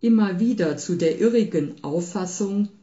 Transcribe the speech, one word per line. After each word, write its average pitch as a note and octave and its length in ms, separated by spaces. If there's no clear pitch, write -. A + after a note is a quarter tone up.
immer G#3+ 380
wieder G3+ 380
zu - 180
der E3 240
irrigen G3+ 640
Auffassung F#3 840